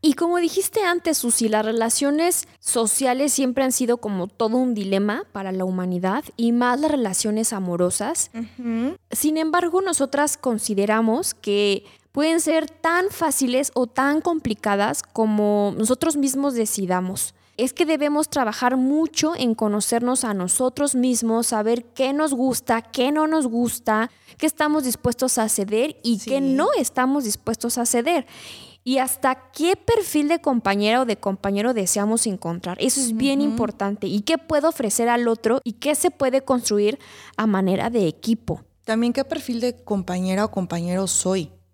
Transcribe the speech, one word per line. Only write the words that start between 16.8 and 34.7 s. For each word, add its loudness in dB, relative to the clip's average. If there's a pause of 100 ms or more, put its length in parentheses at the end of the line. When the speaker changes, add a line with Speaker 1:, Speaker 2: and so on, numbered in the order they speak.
Speaker 1:
Es -2
que 0
debemos 0
trabajar 0
mucho 2
en 0
conocernos 0
a -2
nosotros 0
mismos, 2
saber 0
qué 0
nos 0
gusta, 0
qué -2
no 2
nos 2
gusta, 0 (280)
qué 0
estamos 0
dispuestos -2
a 2
ceder -2
y 0
qué -2
Speaker 2:
Sí. 2
Speaker 1:
no 2 (100)
estamos 0
dispuestos -4
a -2
ceder. 0 (560)
Y 0
hasta -2
qué 2
perfil 0
de 0
compañera 2
o 2
de -2
compañero -2
deseamos 0
encontrar. -6
Eso 0
es -2
bien 0
Speaker 2:
Ujú. 2
Speaker 1:
importante. -4
¿Y -2
qué 0
puedo 0